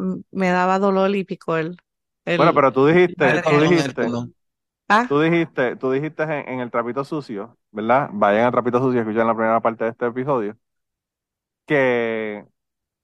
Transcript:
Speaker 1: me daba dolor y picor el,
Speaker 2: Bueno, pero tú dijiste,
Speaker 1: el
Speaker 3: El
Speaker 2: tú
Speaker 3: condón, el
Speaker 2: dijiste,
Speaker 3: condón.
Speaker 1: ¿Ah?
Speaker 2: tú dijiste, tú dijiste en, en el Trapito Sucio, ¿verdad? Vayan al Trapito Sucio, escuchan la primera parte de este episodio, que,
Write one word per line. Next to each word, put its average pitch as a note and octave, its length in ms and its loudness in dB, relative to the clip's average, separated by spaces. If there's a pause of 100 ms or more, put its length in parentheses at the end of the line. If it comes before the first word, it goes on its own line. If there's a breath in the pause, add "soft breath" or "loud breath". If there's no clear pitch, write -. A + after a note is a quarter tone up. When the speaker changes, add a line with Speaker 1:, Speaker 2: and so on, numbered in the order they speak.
(320)
Speaker 1:
me F#3 180 -2
daba F3+ 300 2
dolor F#3+ 360 0
y G3 80 -2
picor E3 520 -6 (500)
el, E3+ 100 -2
Speaker 2:
Bueno, D#3+ 180 4
pero C#3 200 4
tú C3+ 140 4
dijiste, F3 440 4
Speaker 1:
el D3+ 80 2
Speaker 3:
El E3+ 60 -2
Speaker 2:
tú D3+ 140 4
Speaker 3:
condón, E3 200 4
el C3+ 160 -2
Speaker 2:
dijiste, - 20 -16
Speaker 3:
condón. A#2+ 380 -4 (540)
Speaker 1:
¿Ah? A3+ 200 2
Speaker 2:
tú D3 120 2
dijiste, D#3+ 560 0
tú C3 140 -2
dijiste D#3 320 -4
en, D#3 80 -4 (180)
en B2+ 120 -6
el A#2+ 100 -8
Trapito A#2+ 340 -4
Sucio, A#2 520 -10 (140)
¿verdad? A#2 420 0
Vayan G#2 320 2
al B2 60 2
Trapito A#2+ 280 0
Sucio, B2+ 220 0
escuchan A2 260 0
la A2+ 80 0
primera A2+ 260 0
parte A#2 240 -2
de A2+ 60 -2
este B2 160 -6
episodio, A#2+ 500 -4 (1080)
que, A#2 800 -2 (580)